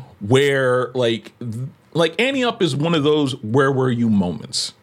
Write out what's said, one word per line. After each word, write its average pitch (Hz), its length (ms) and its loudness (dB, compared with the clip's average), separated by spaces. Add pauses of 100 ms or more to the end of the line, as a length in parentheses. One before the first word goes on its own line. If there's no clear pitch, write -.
(200)
where, 127 760 2
like, 117 440 -2
th-, 120 300 -8 (240)
like, 165 280 0
Ante 262 240 0
Up 240 180 -2
is 151 120 0
one 160 200 0
of 147 100 2
those 147 380 0
"where 135 300 2
were 131 180 0
you" 117 180 0
moments. 92 640 -2 (100)